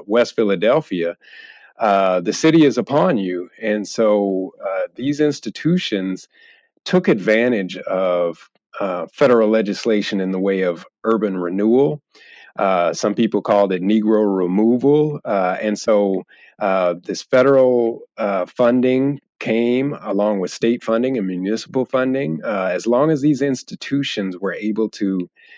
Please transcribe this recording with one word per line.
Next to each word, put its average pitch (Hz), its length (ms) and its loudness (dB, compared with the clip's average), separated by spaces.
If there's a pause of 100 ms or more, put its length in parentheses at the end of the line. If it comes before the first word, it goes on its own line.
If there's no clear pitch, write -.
West 110 300 0
Philadelphia, 101 800 0 (640)
uh, 98 400 2
the 92 120 -4
city 160 320 4
is 123 140 4
upon 147 400 0
you. 90 320 -6 (100)
And 107 280 -2
so, 101 640 0 (120)
uh, 95 180 -4 (120)
these 139 240 -4
institutions 139 1120 -2 (560)
took 180 240 0
advantage 107 720 0
of, 90 720 -2 (300)
uh, 90 340 -6
federal 120 360 4
legislation 104 720 0
in 92 100 -2
the 95 80 -4
way 95 240 0
of 87 240 -4 (160)
urban 107 360 0
renewal. 110 640 0 (560)
Uh, 92 360 0
some 101 220 -2
people 107 280 0
called 101 300 2
it 90 100 -2
Negro 107 540 2
removal. 123 880 2
Uh, 95 360 0
and 104 160 -2
so, 101 460 0 (380)
uh, 95 420 0
this - 200 -8
federal, 127 800 2 (140)
uh, 98 300 -2
funding 127 760 2 (180)
came 120 640 0
along 104 360 -2
with 90 120 -4
state - 340 -2
funding 123 320 0
and 101 100 -4
municipal 104 600 -4
funding. 135 580 -2
Uh, 98 260 -4
as 90 160 -4
long 127 240 2
as 143 120 0
these 143 180 2
institutions 131 960 -4
were 95 160 -6
able 104 380 -4
to, 95 400 -4 (280)